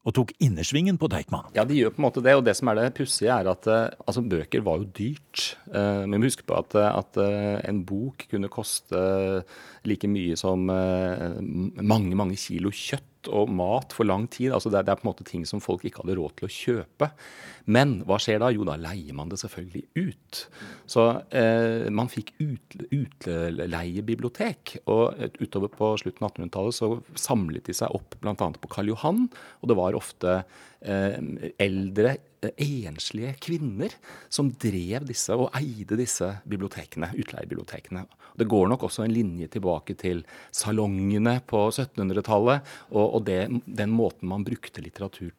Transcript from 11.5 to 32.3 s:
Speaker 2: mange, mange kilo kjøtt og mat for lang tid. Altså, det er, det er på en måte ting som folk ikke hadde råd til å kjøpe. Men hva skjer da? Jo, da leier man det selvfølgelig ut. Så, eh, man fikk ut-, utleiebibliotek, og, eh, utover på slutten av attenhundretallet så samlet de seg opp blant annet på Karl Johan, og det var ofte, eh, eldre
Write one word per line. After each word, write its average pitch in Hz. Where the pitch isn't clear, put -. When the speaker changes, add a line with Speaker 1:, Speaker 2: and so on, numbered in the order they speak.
Speaker 2:
mange, 104
mange 98
kilo 90
kjøtt -
og 104
mat 95
for -
lang 104
tid. 127
Altså, 113
det 101
er, -
det 98
er 98
på -
en 101
måte -
ting 85
som 104
folk 95
ikke -
hadde 95
råd 76
til -
å -
kjøpe. 123
Men 117
hva 98
skjer 107
da? 123
Jo, 104
da 76
leier 80
man 73
det 98
selvfølgelig 90
ut. -
Så, 117
eh, 113
man 117
fikk -
ut-, 143
utleiebibliotek, 92
og, 113
eh, -
utover 101
på 107
slutten 92
av 104
attenhundretallet 95
så 110
samlet 98
de 90
seg -
opp -
blant 104
annet 80
på -
Karl 104
Johan, 196
og 120
det 117
var 90
ofte, 92
eh, 98
eldre 98